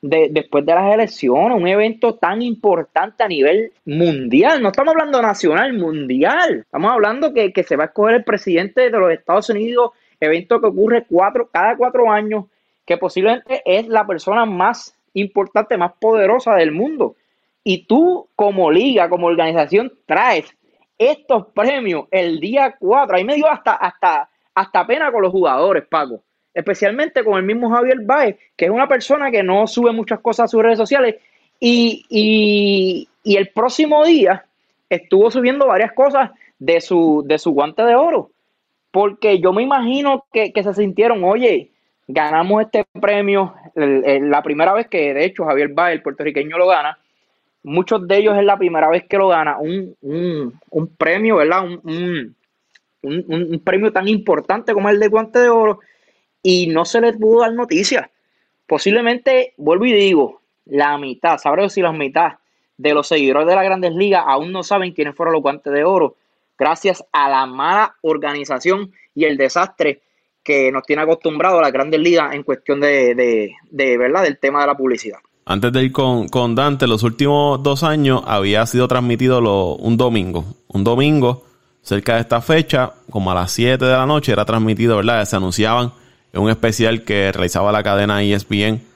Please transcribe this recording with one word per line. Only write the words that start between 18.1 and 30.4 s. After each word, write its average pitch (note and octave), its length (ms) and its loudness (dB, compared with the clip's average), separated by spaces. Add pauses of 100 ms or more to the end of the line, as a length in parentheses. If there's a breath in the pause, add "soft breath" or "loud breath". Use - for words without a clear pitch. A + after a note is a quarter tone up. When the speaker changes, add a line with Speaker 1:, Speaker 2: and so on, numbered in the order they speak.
Speaker 1:
como G3 340 0
liga, F#3 400 2
como F3 160 -2
organización, E3+ 680 0 (140)
traes G#3 500 0 (440)
estos B3+ 480 0
premios G#3+ 640 -2
el E3+ 280 -2
día C4 380 0
cuatro. G#3 380 0
Ahí F3+ 80 2
me B3+ 100 -2
dio D4 160 2
hasta, - 240 -2
hasta, F3 560 -2 (240)
hasta F#3+ 320 0
pena C#4+ 260 0
con A3 120 0
los F3+ 80 0
jugadores, E3+ 580 2
Paco. C#3 320 -4 (320)
Especialmente G#3+ 720 -2
con G3+ 160 0
el F#3 40 -2
mismo A3+ 280 -2
Javier B3 320 0
Baez, B3+ 340 0 (180 soft breath)
que E3+ 100 -2
es F#3 60 0
una B3+ 160 0
persona C#4 440 0
que G#3+ 100 0
no F#3+ 240 2
sube A#3+ 280 0
muchas A3 260 -6
cosas A#3 240 -2